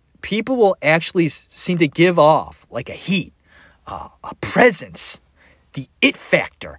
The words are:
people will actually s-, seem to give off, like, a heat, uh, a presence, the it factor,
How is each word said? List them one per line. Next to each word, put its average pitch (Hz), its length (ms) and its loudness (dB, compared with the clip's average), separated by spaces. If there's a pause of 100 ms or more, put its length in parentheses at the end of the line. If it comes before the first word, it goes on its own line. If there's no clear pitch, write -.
(220)
people 226 340 -4
will 202 240 4
actually 165 460 0
s-, - 240 -6
seem - 280 -2
to 160 100 2
give 170 300 2
off, 147 520 2
like, 117 180 -10
a 92 60 -14
heat, - 400 -6 (520)
uh, - 220 -14 (160)
a - 120 -14
presence, - 840 0 (520)
the 135 160 -10 (120)
it 277 160 2
factor, - 640 -4